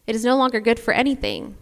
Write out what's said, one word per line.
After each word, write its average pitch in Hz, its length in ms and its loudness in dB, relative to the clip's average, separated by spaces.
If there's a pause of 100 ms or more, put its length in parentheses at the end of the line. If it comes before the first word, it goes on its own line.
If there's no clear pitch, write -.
It 220 80 -2
is 226 100 -2
no 247 100 4
longer 254 240 2
good 226 200 2
for - 160 -2
anything, 247 680 -2